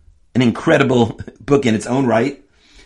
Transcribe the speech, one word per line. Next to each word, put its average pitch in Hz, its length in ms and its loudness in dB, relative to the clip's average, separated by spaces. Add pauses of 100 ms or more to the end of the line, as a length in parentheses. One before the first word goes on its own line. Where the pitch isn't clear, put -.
(340)
an 123 80 2
incredible 123 760 0 (100)
<laughs> - 100 -20
book 139 240 0
in 113 100 2
its 104 120 -4
own 131 180 -2
right, 117 400 -2 (420)